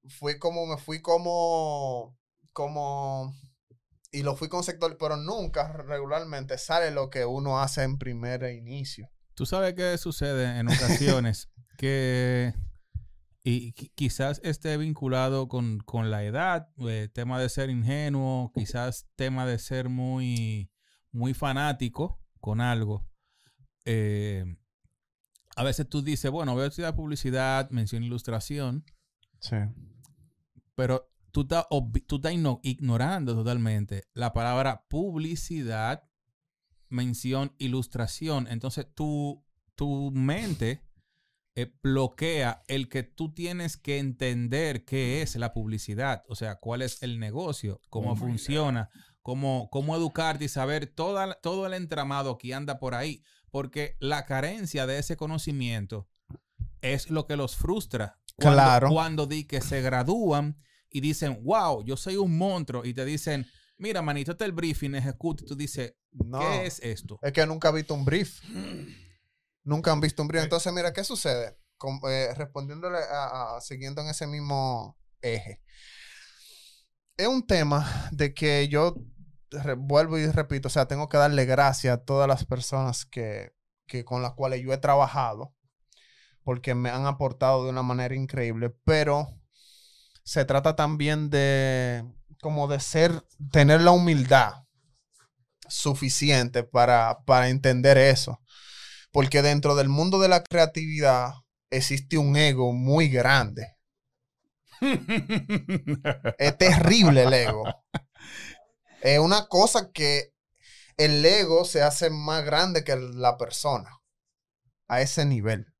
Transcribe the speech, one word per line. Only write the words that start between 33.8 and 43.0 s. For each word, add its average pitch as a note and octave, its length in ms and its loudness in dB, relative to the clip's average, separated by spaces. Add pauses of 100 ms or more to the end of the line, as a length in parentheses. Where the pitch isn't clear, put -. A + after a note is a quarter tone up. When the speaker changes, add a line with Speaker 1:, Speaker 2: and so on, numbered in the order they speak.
Speaker 2:
la A#2 200 -4
palabra B2 560 -2
publicidad, D#3 1160 -4 (840)
mención, B2+ 680 -4
ilustración. C3 880 -4
Entonces, A#2 460 -8
tu, D3 500 -6 (300)
tu C#3+ 380 -4
mente, C3+ 720 -2 (720)
eh, B2 180 -8 (100)
bloquea C3+ 840 0
el C3+ 200 -4
que C3+ 140 -6